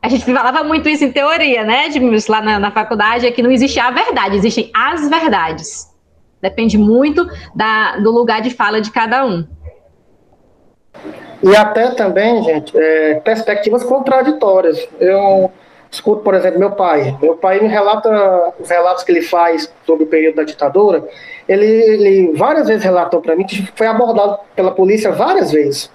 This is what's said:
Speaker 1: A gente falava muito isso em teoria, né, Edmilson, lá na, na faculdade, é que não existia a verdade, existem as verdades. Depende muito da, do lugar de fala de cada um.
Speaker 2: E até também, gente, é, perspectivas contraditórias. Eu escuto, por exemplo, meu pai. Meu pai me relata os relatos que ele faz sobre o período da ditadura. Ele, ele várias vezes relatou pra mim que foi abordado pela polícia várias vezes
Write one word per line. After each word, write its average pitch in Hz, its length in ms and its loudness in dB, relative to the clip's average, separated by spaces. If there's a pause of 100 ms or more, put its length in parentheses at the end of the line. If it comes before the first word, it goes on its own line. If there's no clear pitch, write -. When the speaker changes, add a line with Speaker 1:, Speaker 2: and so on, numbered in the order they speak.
Speaker 1:
A 220 60 -6
gente 240 160 0
falava 254 400 0
muito 302 240 -2
isso 302 160 0
em 262 80 0
teoria, 285 520 0
né, 247 240 0
Edmilson, 247 440 0
lá 214 80 2
na, 214 200 -2
na 202 100 -2
faculdade, 220 560 -2
é 240 60 2
que 240 100 -2
não 233 80 4
existia 262 360 0
a 247 60 0
verdade, 247 440 -2
existem 220 360 -2
as 294 380 -2
verdades. 185 800 -4 (520)
Depende 208 380 -2
muito 277 500 2 (280)
da, 214 420 -2
do 208 140 2
lugar 226 280 0
de 247 120 -4
fala 214 280 -2
de 214 120 -6
cada 233 340 -2
um. 170 220 -4 (1900)
Speaker 2:
E 190 140 6
até 214 340 2
também, 220 540 0
gente, 151 340 -2
é, 156 380 2
perspectivas 220 680 -2
contraditórias. 254 1040 0 (120)
Eu 190 520 2 (380)
escuto, 214 320 -2
por 202 140 0
exemplo, 175 240 0
meu 196 120 2
pai. 151 480 -2
Meu 165 160 2
pai 190 240 0
me 214 80 2
relata 208 920 0
os 180 100 -14
relatos 175 340 0
que - 80 0
ele 170 120 2
faz 170 500 0 (140)
sobre 156 160 2
o 156 40 -2
período 160 280 0
da 156 80 -2
ditadura. 156 600 0 (460)
Ele, 202 160 2
ele 208 720 4
várias 269 300 0
vezes 214 160 0
relatou 175 380 0
pra 165 140 -2
mim 185 80 -2
que 190 220 -6 (100)
foi 220 120 0
abordado 220 500 0 (180)
pela 185 160 0
polícia 202 400 2
várias 247 400 0
vezes 147 440 0